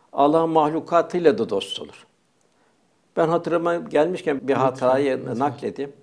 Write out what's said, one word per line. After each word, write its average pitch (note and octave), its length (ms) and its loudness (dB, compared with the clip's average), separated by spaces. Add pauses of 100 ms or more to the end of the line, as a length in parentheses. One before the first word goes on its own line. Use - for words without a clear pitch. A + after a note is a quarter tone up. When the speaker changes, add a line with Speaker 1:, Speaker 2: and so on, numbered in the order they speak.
(120)
Speaker 1:
Allah'ın D#3+ 380 4
mahlukatıyla D#3+ 880 2
da A2 100 -2
dost - 320 -4
olur. - 260 -18 (1080)
Ben E3+ 120 2
hatırıma E3+ 480 0
gelmişken D#3 600 -2
bir C3 60 -8
Speaker 2:
Lütfen, B2+ 180 0
Speaker 1:
hatırayı C3 580 0
Speaker 2:
lütfen. A#2+ 200 -6
Speaker 1:
nakledeyim. C3+ 540 -6 (100)